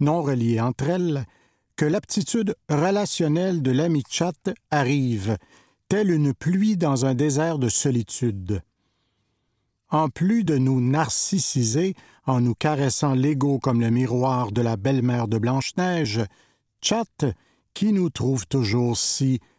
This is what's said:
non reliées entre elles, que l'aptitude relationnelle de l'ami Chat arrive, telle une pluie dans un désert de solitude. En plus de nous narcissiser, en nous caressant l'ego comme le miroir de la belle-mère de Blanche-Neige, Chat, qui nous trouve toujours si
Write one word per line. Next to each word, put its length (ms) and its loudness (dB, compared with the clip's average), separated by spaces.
non 200 2
reliées 400 0
entre 300 -2
elles, 340 -2
que 100 2
l'aptitude 680 -2
relationnelle 960 0
de 80 0
l'ami 380 2
Chat 420 -4
arrive, 680 0
telle 220 2
une 240 2
pluie 420 0
dans 300 2
un 80 2
désert 440 0
de 120 2
solitude. 920 -2
En 220 2
plus 340 0
de 140 2
nous 240 2
narcissiser, 1120 0
en 160 0
nous 120 0
caressant 600 0
l'ego 440 0
comme 220 0
le 100 2
miroir 640 0
de 80 0
la 160 0
belle-mère 500 0
de 120 0
Blanche-Neige, 840 -2
Chat, 420 -4
qui 220 0
nous 160 0
trouve 360 -4
toujours 520 0
si 420 0